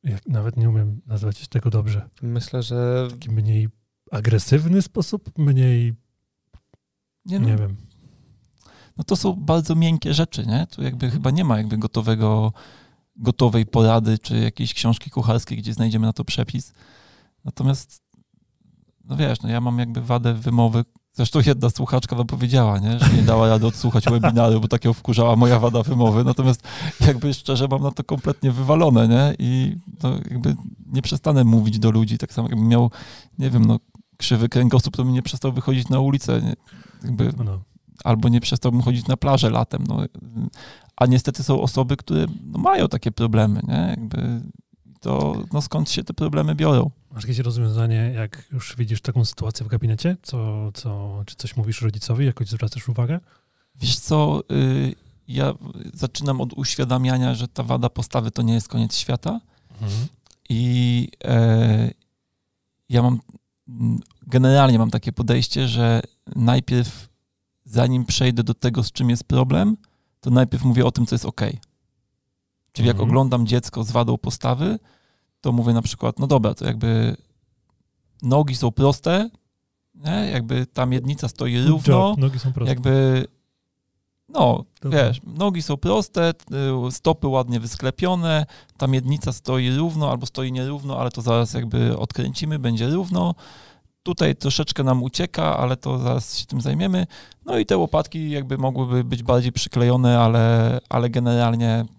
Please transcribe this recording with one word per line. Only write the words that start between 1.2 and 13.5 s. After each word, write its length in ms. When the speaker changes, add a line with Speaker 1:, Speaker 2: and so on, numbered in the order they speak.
Speaker 1:
tego 220
dobrze. 380
Speaker 2:
Myślę, 400
że 480
Speaker 1:
Taki 200
mniej 380
agresywny 720
sposób, 560
mniej, 560
Speaker 3:
Nie, 140
no. 100
Speaker 1:
nie 80
wiem. 200
Speaker 3:
No 80
to 120
są 160
bardzo 420
miękkie 400
rzeczy, 320
nie? 200
Tu 160
jakby 280
chyba 200
nie 140
ma 140
jakby 200
gotowego, 720
gotowej 500